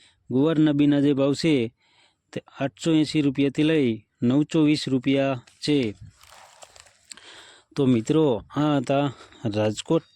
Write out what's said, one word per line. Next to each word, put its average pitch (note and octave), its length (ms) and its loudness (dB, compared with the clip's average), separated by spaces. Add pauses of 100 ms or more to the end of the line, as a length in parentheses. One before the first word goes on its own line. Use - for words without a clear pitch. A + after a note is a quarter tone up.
(300)
ગુવારના D3+ 420 2
બીના C#3+ 280 2
જે C#3+ 120 2
ભાવ C#3 220 0
છે, C3 380 -2 (600)
તે - 80 -10 (200)
આઠસો C#3+ 320 -4
એંસી D#3 280 0
રૂપિયાથી C#3 420 0
લઈ C#3+ 420 0 (180)
નવસો D3 420 2
વીસ D3 240 0
રૂપિયા C3+ 540 -2 (180)
છે. C3+ 340 -2 (1800)
તો C#3 100 2
મિત્રો, B2+ 580 2 (120)
આ D3 220 0
હતા C#3 340 -2 (320)
રાજકોટ G#2+ 580 -2 (140)